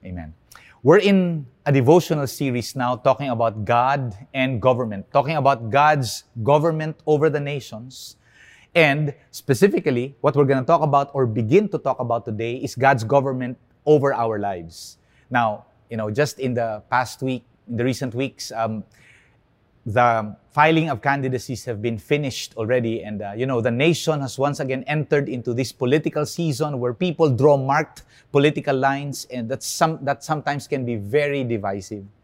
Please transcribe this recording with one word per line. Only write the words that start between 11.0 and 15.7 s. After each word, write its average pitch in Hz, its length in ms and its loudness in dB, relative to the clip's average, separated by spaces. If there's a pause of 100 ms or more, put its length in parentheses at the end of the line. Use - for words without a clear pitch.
or 131 120 2
begin 120 440 2
to 156 80 -4
talk 139 200 -4
about 117 260 -2
today 117 340 -6
is 131 180 -8
God's 135 260 4
government 127 560 0 (260)
over 139 300 4
our 113 240 -2
lives. 92 600 -8 (320)
Now, 117 340 0 (260)